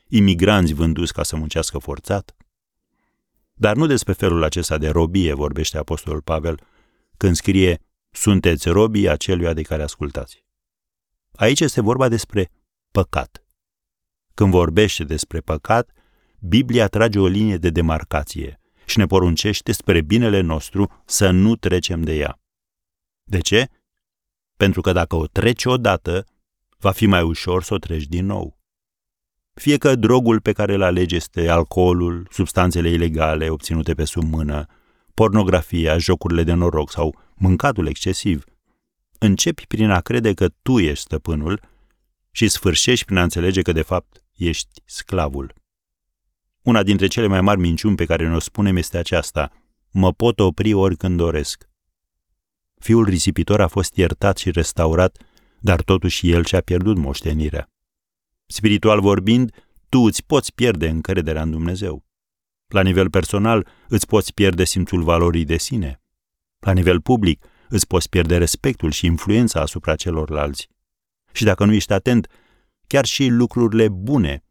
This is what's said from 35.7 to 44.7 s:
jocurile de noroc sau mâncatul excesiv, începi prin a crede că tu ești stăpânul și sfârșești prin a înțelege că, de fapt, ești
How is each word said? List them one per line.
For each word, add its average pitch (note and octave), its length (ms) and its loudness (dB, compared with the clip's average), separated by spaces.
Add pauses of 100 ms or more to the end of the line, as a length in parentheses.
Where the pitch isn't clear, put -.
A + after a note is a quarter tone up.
jocurile E2+ 440 0
de E2 100 0
noroc E2 380 0
sau D#2 260 -4 (180)
mâncatul F#2 520 0
excesiv, E2+ 580 -4 (720)
începi - 480 0
prin A2 240 0
a F2+ 100 2
crede A2+ 340 -2
că F2+ 140 0 (140)
tu B2+ 160 2
ești D2+ 260 0
stăpânul D#2 560 -4 (720)
și - 180 0
sfârșești G2+ 560 0
prin G2 120 -4
a F2+ 60 4
înțelege F2 400 0
că, F2 100 -2
de D#2+ 100 -2
fapt, - 420 -6 (120)
ești - 480 -6